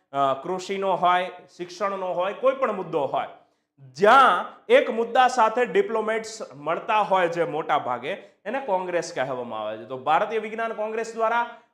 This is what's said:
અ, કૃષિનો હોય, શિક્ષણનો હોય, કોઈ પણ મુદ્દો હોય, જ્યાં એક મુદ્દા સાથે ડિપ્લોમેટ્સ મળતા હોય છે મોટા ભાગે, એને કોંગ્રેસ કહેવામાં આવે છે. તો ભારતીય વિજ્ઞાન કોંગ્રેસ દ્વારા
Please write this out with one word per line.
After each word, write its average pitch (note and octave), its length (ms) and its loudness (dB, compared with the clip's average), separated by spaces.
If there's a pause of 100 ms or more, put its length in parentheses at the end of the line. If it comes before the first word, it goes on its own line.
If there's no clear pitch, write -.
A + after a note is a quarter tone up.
(120)
અ, C#3 220 2
કૃષિનો F#3 600 -4
હોય, F3+ 340 2 (260)
શિક્ષણનો F#3 560 -6
હોય, F3+ 200 -2
કોઈ C4 220 2
પણ A#3+ 180 -2
મુદ્દો E3 280 -2
હોય, C3+ 280 -2 (500)
જ્યાં G3 680 6 (220)
એક B3+ 220 6
મુદ્દા A#3 380 2
સાથે B3 360 2
ડિપ્લોમેટ્સ G#3+ 760 -2 (120)
મળતા F3 460 -2
હોય F#3 280 2
છે E3 160 0
મોટા D#3 340 0
ભાગે, B2 340 -4 (320)
એને A#3+ 160 -6
કોંગ્રેસ F3+ 520 -2
કહેવામાં B2 480 -4
આવે A2 180 -6
છે. A#2 60 -14
તો B2+ 140 -10
ભારતીય F3+ 400 0
વિજ્ઞાન A3 340 -6
કોંગ્રેસ A3 420 -6
દ્વારા A3+ 420 -2 (180)